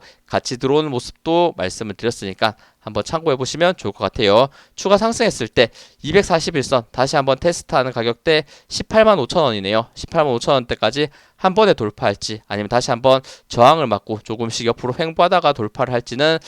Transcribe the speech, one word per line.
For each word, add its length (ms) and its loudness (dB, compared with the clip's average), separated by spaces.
같이 300 -4
들어오는 340 0
모습도 680 -2
말씀을 360 -8
드렸으니까 640 -4
한번 240 -6
참고해 320 -2
보시면 400 -2
좋을 160 -8
것 100 -8
같아요. 460 2
추가 220 2
상승했을 520 -2
때 200 2
이백사십일 600 0
선 280 0
다시 240 -2
한번 240 2
테스트하는 540 -2
가격대 520 0
십팔만 500 2
오천 260 0
원이네요. 500 0
십팔만 380 -2
오천 220 0
원대까지 540 -2
한 180 -2
번에 200 4
돌파할지 720 -4
아니면 200 -6
다시 220 0
한번 300 4
저항을 380 4
맞고 380 -4
조금씩 420 -6
옆으로 320 -4
횡보하다가 540 2
돌파를 400 -4
할지는 560 -2